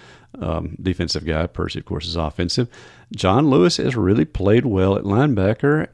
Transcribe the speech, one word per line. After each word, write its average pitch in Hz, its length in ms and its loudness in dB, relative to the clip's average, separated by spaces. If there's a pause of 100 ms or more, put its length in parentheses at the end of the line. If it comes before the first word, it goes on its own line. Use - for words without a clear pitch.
(380)
um, 82 440 -6
defensive 85 420 -4
guy. 80 220 0
Percy, - 320 -8
of - 80 -12
course, 80 200 -8
is 85 100 -8
offensive. 85 520 -2 (480)
John 110 320 2
Lewis 170 300 4
has 123 180 -2
really 110 300 2
played 110 400 2
well 98 300 2
at - 80 -4
linebacker, 117 880 2